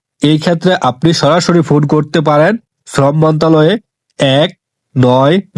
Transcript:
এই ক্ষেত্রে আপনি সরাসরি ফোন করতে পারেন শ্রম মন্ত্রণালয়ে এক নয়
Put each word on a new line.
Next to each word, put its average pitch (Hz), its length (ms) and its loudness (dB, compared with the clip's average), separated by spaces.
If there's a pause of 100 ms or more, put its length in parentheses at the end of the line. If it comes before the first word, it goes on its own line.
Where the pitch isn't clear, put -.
(220)
এই 151 160 0
ক্ষেত্রে 175 340 -2 (160)
আপনি 160 220 -2 (100)
সরাসরি 170 480 0
ফোন 151 140 2 (100)
করতে 151 360 -2
পারেন 151 240 2 (360)
শ্রম 139 340 -2
মন্ত্রণালয়ে 160 520 2 (680)
এক 180 100 -2 (440)
নয় 131 420 2 (220)